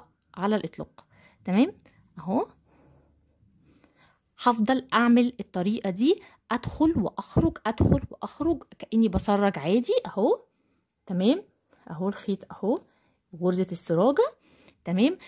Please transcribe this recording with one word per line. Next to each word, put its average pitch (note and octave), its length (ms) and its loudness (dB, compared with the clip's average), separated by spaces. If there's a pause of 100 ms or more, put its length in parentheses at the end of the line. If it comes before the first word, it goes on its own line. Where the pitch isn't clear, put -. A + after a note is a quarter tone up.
(360)
على G3+ 200 -2
الإطلاق. - 500 -10 (400)
تمام A#3 280 2 (460)
أهو، G3+ 280 -4 (2000)
هفضل B3 500 0
أعمل A#3+ 460 4
الطريقة G3 500 -4
دي، A#3 320 0 (300)
أدخل D4+ 460 0
وأخرج، - 680 -2
أدخل - 440 2
وأخرج - 540 -4 (160)
كأني A3+ 280 0
بسرج G3 520 0
عادي A3 340 0 (120)
أهو. B3+ 360 0 (640)
تمام G3+ 380 0 (460)
أهو F3 200 -6
الخيط - 440 -8
أهو، A#3+ 260 -4 (600)
غرزة F3+ 300 0
السراجة. B3 640 0 (520)
تمام، A3+ 320 2 (100)